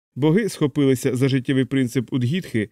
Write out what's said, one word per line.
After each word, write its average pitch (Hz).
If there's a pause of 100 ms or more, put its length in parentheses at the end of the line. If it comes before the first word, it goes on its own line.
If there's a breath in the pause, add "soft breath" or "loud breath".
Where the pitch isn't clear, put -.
(140)
боги 160
схопилися 135
за 131
життєвий 131
принцип 131
Удгітхи, 123